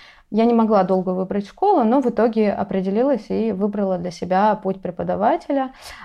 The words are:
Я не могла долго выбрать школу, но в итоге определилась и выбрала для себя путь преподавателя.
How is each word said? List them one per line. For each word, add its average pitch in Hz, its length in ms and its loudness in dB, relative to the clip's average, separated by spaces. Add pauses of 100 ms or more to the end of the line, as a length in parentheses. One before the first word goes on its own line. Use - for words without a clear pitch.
(300)
Я 214 140 2
не 240 100 4
могла 214 300 4
долго 185 260 0
выбрать 190 380 -4
школу, 370 360 2
но 233 160 4
в 247 60 -2
итоге 220 460 2
определилась 196 760 -2
и 208 240 -2
выбрала 196 460 -2
для 175 120 -6
себя 185 460 0
путь 190 240 -6
преподавателя. 226 920 -2 (320)